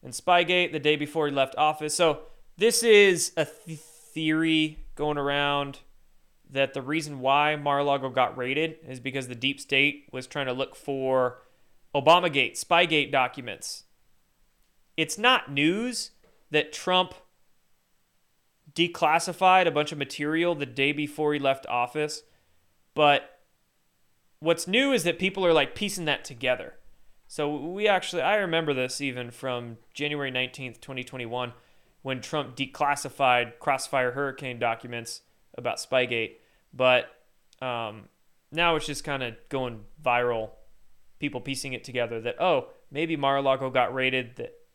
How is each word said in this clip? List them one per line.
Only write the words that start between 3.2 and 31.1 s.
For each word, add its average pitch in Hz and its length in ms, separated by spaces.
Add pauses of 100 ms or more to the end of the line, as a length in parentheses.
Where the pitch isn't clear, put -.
a 160 80
th-, 160 340
theory 156 1040 (120)
going 151 220
around 143 640 (680)
that 135 240
the 139 80
reason 147 380
why 147 340
Mar-a-Lago 143 560
got 123 260
raided 139 400 (100)
is 127 120
because 127 300
the 123 80
deep 135 240
state 143 500
was 127 160
trying 139 200
to 127 60
look 131 220
for 131 680 (520)
Obamagate, 147 640
Spygate 160 540
documents. 123 720 (1120)
It's 160 200
not 233 360
news 190 580 (400)
that 151 220
Trump 185 420 (1600)
declassified 170 920
a 165 40
bunch 151 220
of 151 60
material 156 580
the 143 100
day 131 260
before 147 420
he 147 40
left 135 280
office, 135 560 (720)
but 147 340 (1120)
what's 165 260
new 254 260
is 202 120
that 170 160
people 190 260
are, 170 60
like, 143 220
piecing 190 320
that 147 180
together. 127 500 (540)
So 147 260
we 175 320
actually, 180 360
I 190 140
remember 165 380
this 127 260
even 123 300
from 120 480 (160)
January 147 360
nineteenth, 127 500
twenty 131 240
twenty-one, 123 480 (500)